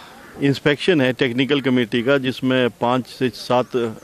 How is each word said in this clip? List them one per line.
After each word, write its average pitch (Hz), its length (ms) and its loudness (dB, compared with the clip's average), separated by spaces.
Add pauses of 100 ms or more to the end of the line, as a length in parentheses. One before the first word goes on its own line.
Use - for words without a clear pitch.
(420)
इंस्पेक्शन 143 600 2
है 127 120 2
टेक्निकल 127 480 0
कमेटी 123 420 0
का, 139 140 2
जिसमें 127 520 0
पाँच 123 380 -2
से 131 220 -4
सात 117 760 -2